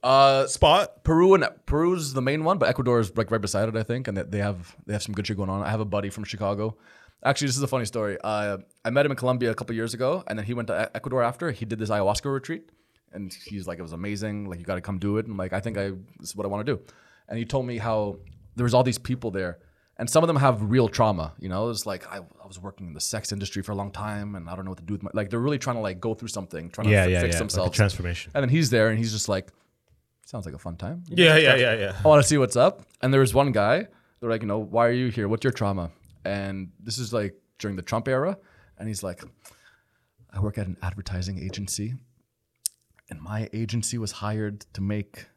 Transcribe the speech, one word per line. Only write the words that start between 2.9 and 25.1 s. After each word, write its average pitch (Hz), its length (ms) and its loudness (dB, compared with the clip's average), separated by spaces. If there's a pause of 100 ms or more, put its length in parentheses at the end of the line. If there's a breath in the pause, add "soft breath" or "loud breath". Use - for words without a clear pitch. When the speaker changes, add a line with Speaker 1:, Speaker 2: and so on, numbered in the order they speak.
Speaker 1:
is, 104 160 -2
like, 110 140 -2
right 113 120 0
beside 104 280 0
it, 110 60 -6
I 110 80 -2
think, 123 240 -4
and 101 100 -4
they, 92 60 -4
they 98 160 -6
have, 98 360 -4 (120)
they 104 60 -6
have 104 100 -4
some 107 100 -8
good 98 140 -4
shit 104 100 -4
going 95 120 -4
on. 98 120 -2
I 76 80 -4
have 110 100 -2
a 107 60 -2
buddy 101 240 -4
from 107 140 -10
Chicago. 104 520 -4 (480 soft breath)
Actually, 139 260 0
this 127 80 -2
is 143 40 -2
a 135 60 -2
funny 123 180 -2
story. 104 380 -4
Uh, 104 340 -2 (260)
I 113 60 -4
met 139 160 2
him 143 60 0
in 135 60 -4
Colombia 123 340 0
a - 20 0
couple 113 220 -6
years 113 180 -4
ago, 127 320 -2
and 107 140 -6
then 101 80 -6
he 120 80 -4
went 117 140 -6
to 95 160 -2
E-, - 100 -10
Ecuador 127 260 -4
after. 123 300 -2
He 117 140 -8
did 110 120 -6
this 107 140 -4
ayahuasca 104 420 0
retreat, 139 380 -8 (420)
and 95 180 -12 (140)
he's 98 220 -10
like, 87 100 -8
"It 87 60 -12
was 80 100 -12
amazing. 104 560 -6
Like, 90 80 -10
you 87 80 -12
gotta 92 160 -4
come 98 160 -6
do 101 200 -2
it." 110 80 -2
And 110 80 -10
I'm 101 40 -8
like, 92 160 -6
"I 95 60 -2
think 113 180 -6
I, 98 140 -4 (280)
this - 100 -16
is - 60 -12
what 101 120 -6
I - 20 -2
wanna 101 140 -4
do." 127 160 -2 (500 soft breath)
And 110 80 -8
he 117 80 -4
told 131 220 -4
me 120 100 -6
how 107 400 -2 (380)
there 123 80 -2
was 120 100 2
all 127 80 8
these 127 160 0
people 127 320 -6
there, 92 300 -6 (380)
and 113 120 -6
some 160 140 6
of 170 60 2
them 156 80 2
have 127 260 2
real 113 260 2
trauma. 90 480 0
You 95 120 -10
know, 101 200 -4
it's 107 160 -6
like, 95 260 -8
"I, 98 60 -12 (260)
I 98 40 -20
was 95 120 -20
working 95 280 -14
in 80 80 -14
the 73 60 -14
sex - 300 -6
industry 98 300 -6
for 98 100 -8
a 101 40 -4
long 101 160 -6
time, 104 420 -8
and 85 160 -12
I 90 60 -8
don't 95 100 -10
know 95 60 -8
what 87 80 -12
to 85 40 -18
do 90 120 -6
with 90 80 -8
my," 98 100 -8